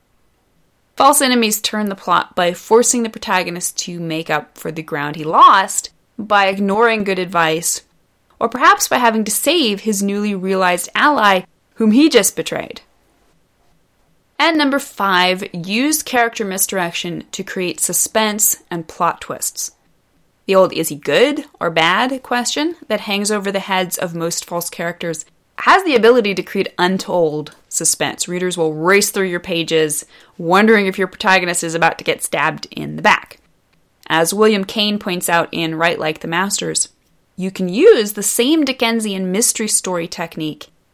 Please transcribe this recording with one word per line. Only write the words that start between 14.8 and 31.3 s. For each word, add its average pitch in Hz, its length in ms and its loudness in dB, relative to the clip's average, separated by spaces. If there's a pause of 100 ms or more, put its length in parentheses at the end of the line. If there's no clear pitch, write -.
use 220 500 -2
character 233 420 -2
misdirection 180 840 -4
to 190 120 -10
create 185 360 -6
suspense - 920 -2
and 165 180 -6
plot - 340 -4
twists. - 500 -10 (720)
The 190 100 2
old 185 180 6
"is 160 160 -4
he 151 60 -8
good 247 500 2 (140)
or 170 100 -2
bad?" 190 520 0
question 285 540 -4 (140)
that 202 120 -2
hangs 202 300 -4
over 202 200 -4
the 196 80 -2
heads 185 380 -4
of 170 160 -6
most 165 300 -6
false 170 260 -8
characters 170 540 -8 (360)
has 370 240 4
the 302 120 0
ability 220 380 4
to 180 80 -4
create - 380 -4
untold 175 760 -2 (140)
suspense. - 580 -4
Readers 180 300 -4
will 160 160 0
race 190 380 2
through 196 160 -2
your 175 120 -4
pages, 160 680 -2 (340)
wondering 202 480 4
if 190 100 -4
your 190 100 0
protagonist 180 560 0